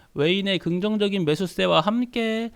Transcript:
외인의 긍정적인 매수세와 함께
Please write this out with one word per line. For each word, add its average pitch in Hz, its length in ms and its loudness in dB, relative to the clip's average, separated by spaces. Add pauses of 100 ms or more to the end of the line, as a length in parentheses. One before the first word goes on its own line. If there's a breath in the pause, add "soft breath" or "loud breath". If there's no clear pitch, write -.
(140 soft breath)
외인의 185 460 2
긍정적인 196 640 -2
매수세와 170 560 2
함께 226 760 -2